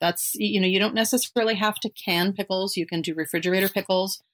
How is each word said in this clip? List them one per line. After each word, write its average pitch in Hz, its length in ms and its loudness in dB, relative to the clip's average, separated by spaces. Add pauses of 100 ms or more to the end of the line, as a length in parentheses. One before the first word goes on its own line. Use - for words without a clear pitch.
That's, 170 360 0
y-, 208 100 0
you 208 120 2
know, 190 80 4
you 190 120 4
don't 208 160 2
necessarily 226 600 0
have 208 240 0
to 214 100 -4
can 185 440 0
pickles. 190 420 -2
You 170 100 -2
can 165 160 -4
do 160 120 -4
refrigerator 180 560 0
pickles. 190 520 -2 (120)